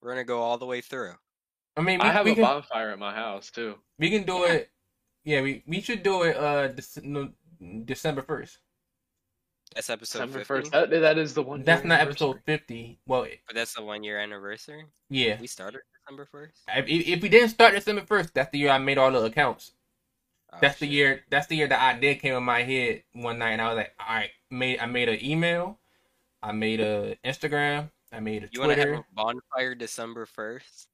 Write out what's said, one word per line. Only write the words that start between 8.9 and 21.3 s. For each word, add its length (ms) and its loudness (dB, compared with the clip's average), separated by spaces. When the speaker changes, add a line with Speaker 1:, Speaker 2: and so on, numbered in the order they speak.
Speaker 1:
That's 160 -8
episode 300 -8
Speaker 3:
December 200 -8
Speaker 1:
fifty. 60 -10
Speaker 3:
first? 260 -4
That, 200 4
that 260 4
is 160 -2
the 80 -2
one 220 -6
Speaker 2:
That's 180 4
Speaker 3:
year 80 -6
Speaker 2:
not 120 6
Speaker 3:
anniversary. 280 0
Speaker 2:
episode 160 -6
fifty. 640 -6
Well, 160 2
it 240 -12
Speaker 1:
But 80 -10
that's 180 -4
the 100 -12
one 200 -8
year 160 -6
anniversary? 680 -12
Speaker 2:
Yeah. 320 0
Speaker 1:
We 60 -14
started 340 -12
December 260 -20
first? 360 -20
Speaker 2:
I, 140 0
if, 60 -4
if 160 0
we 60 0
didn't 200 8
start 240 8
December 320 -2
first, 300 0
that's 160 0
the 80 -4
year 100 4
I 80 6
made 220 2
all 120 8
the 120 4
accounts. 480 0
Speaker 1:
Oh, 100 -20
Speaker 2:
That's 160 4
the 80 -4
Speaker 1:
shit. 80 -2
Speaker 2:
year, 380 4